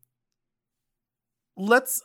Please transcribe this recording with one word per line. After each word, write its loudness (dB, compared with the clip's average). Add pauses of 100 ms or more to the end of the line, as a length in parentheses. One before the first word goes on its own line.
(1600)
let's, 0